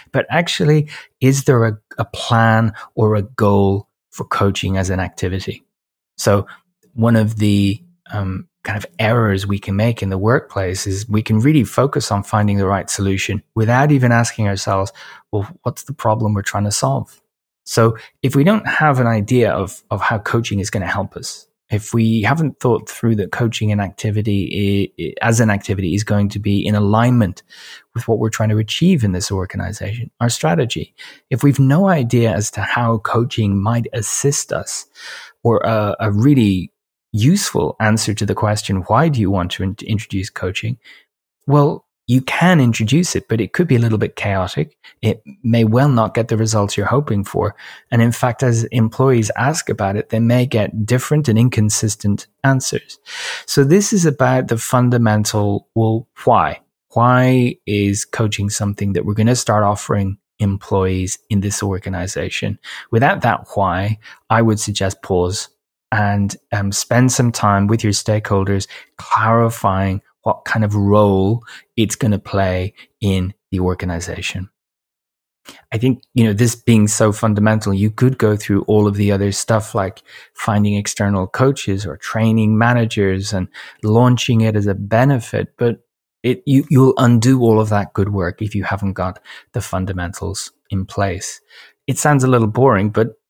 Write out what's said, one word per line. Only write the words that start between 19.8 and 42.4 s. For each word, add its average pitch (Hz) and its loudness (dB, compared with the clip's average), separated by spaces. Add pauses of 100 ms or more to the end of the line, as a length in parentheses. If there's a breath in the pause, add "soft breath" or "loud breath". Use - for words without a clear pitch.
of 107 -4
how 113 -2
coaching 113 -2
is - -6
gonna 98 -4
help 101 -6
us, - -14 (240)
if 123 -4
we 113 2
haven't 131 -2
thought - -2
through 113 0
that 98 -4
coaching 110 -2
and 104 0
activity 101 -2
i-, 82 -10
i-, 80 -6
as 117 2
an 113 2
activity 98 -2
is 104 -2
going 101 0
to 101 -8
be 101 0
in 104 0
alignment 107 2 (520 loud breath)
with 120 -8
what 110 0
we're 113 0
trying 110 -2
to 107 2
achieve 156 0
in 101 2
this 90 -4
organization, 95 -6 (100)
our 120 0
strategy, 156 -2 (360 loud breath)
if 120 -2
we've 143 4
no 143 4
idea 120 2
as 104 -2
to - -8
how 117 -2
coaching 107 0
might 113 0
assist - -4
us - -6 (580 loud breath)
or 113 2
a, 107 -2
a 104 -2
really 104 2 (460)
useful 113 0
answer 110 0
to 107 -4
the 104 -2
question, 104 -2 (120)
"Why 139 2
do 127 0
you 95 2
want 92 -2
to - -8
in-, 95 -4 (100)
introduce 104 -4
coaching?" - -6 (680 soft breath)
Well, 143 2 (220)
you 127 2
can 175 2